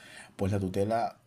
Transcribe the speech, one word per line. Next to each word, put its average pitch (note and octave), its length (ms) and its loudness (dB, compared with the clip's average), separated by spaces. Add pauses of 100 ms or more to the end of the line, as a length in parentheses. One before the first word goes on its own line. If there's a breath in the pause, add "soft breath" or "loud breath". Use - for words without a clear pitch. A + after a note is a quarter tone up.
(360 loud breath)
pues G2 160 2
la G2+ 80 2
tutela G2 560 0 (100)